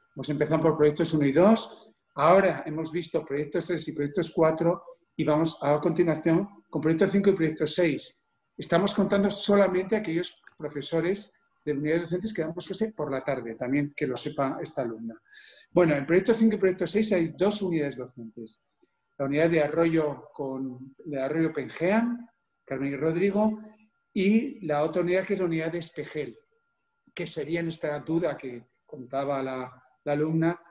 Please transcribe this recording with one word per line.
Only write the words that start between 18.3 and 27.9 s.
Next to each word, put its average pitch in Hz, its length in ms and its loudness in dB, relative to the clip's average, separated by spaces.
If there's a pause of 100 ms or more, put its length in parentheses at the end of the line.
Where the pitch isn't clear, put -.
La 139 60 -2
unidad 151 260 2
de 160 100 4
Arroyo 156 720 0
con, 131 640 -8 (100)
de 143 160 -6
Arroyo 156 320 0
Pengea, 196 540 0 (580)
Carmen 139 280 -4
y - 20 -6
Rodrigo, 190 640 0 (520)
y 220 540 2
la 147 160 0
otra 165 220 0
unidad 180 200 2
que 196 100 -4
es 196 60 0
la 185 60 0
unidad 165 260 -2
de 175 80 -4
Espejel, 147 560 -10 (800)
que 165 140 -8
sería 165 320 -4
en 170 80 -4
esta 151 320 -4